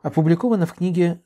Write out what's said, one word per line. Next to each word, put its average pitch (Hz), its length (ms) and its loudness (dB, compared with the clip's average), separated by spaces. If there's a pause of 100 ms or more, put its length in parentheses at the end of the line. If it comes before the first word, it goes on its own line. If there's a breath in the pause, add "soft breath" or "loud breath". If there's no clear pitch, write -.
Опубликовано 170 640 0
в 165 80 -14
книге 175 520 -2